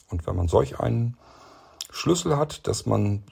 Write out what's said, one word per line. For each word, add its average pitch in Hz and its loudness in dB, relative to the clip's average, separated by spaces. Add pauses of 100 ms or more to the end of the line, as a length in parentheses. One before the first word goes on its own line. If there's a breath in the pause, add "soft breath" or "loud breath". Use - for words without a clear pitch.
Und 85 -6
wenn - -2
man 87 0
solch 135 2
einen 117 0 (720 loud breath)
Schlüssel 170 2
hat, 151 -4
dass - -2
man 104 0